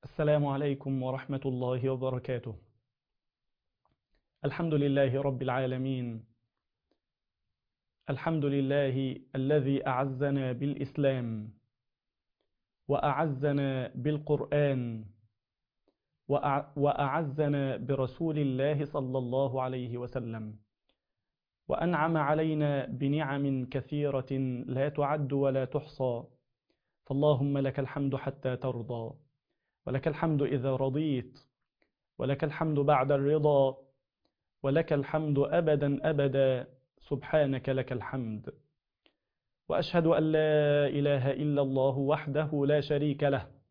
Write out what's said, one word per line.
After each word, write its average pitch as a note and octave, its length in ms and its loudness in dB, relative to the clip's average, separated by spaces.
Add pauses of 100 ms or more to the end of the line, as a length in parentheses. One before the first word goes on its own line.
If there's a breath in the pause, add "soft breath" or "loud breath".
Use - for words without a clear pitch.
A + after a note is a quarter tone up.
(160)
السلام D3+ 300 4
عليكم C#3 580 -2
ورحمة C3 420 -4
الله B2+ 440 0
وبركاته. B2+ 680 -4 (1900)
الحمد D#3+ 280 -2
لله C#3 480 2
رب C3+ 200 -2
العالمين. B2+ 840 -2 (1900)
الحمد D#3 360 -2
لله C3+ 760 0 (160)
الذي C#3 520 2
أعزنا C3+ 640 0
بالإسلام، C3 1000 -2 (1400)
وأعزنا C#3 1080 0
بالقرآن، C#3 1080 0 (1300)
وأع-، C#3+ 460 -2
وأعزنا C#3+ 1000 0
برسول C3+ 640 -2
الله C#3 460 0
صلى C3 320 -4
الله C3 440 0
عليه B2+ 360 -4
وسلم، A2+ 580 -8 (1120)
وأنعم E3 500 0
علينا D3+ 680 0
بنعم C#3 800 -2
كثيرة C3+ 680 -4 (340)
لا B2+ 240 0
تعد D3 440 -2
ولا C3+ 320 2
تحصى، B2+ 580 -4 (840)
فاللهم C#3 520 4
لك C3+ 220 0
الحمد C#3 360 -2
حتى C3 420 -4
ترضى، A#2 580 -6 (720)
ولك C3 200 -2
الحمد D3+ 340 2
إذا C3+ 340 0
رضيت، C3 640 -2 (800)
ولك C3+ 260 -2
الحمد D3+ 360 0
بعد C#3 320 4
الرضا، C#3+ 680 4 (840)
ولك D#3 300 2
الحمد D3 460 0
أبدا D3 680 2
أبدا، C3+ 580 2 (320)
سبحانك C#3 680 0
لك C3 220 -2
الحمد. A2+ 580 -6 (1200)
وأشهد E3 380 2
أن E3 160 4
لا D3+ 640 4
إله C#3+ 440 2
إلا C#3+ 300 0
الله C3+ 360 2
وحده D3 680 0
لا D3 160 4
شريك D3 420 0
له C#3 240 0 (240)